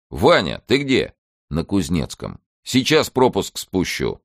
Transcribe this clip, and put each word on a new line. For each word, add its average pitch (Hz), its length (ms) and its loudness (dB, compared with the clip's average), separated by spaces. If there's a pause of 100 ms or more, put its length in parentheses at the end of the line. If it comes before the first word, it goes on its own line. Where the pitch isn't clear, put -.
(100)
"Ваня, 92 560 2
ты 135 120 2
где?" 131 360 -2 (360)
"На 78 140 -4
Кузнецком. 73 760 -4 (220)
Сейчас 135 480 2
пропуск 110 480 0
спущу". - 680 -4